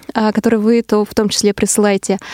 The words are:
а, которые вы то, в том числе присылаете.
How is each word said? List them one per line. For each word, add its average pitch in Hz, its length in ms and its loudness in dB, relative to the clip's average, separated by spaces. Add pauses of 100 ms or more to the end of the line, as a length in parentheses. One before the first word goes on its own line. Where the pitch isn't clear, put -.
(160)
а, 214 180 0
которые 226 280 0
вы 226 220 2
то, 214 260 0
в - 60 -14
том 214 160 0
числе 202 240 0
присылаете. 202 640 0 (140)